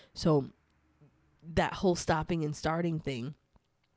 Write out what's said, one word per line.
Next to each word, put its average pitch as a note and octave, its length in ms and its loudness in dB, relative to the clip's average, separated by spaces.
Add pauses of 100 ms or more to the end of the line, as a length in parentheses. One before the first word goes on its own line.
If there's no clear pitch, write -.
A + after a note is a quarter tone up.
(120)
So D3+ 380 4 (1040)
that E3 200 2
whole F#3 200 2
stopping D#3+ 500 -2
and D3 100 -4
starting E3 440 -2
thing C3+ 360 -6 (600)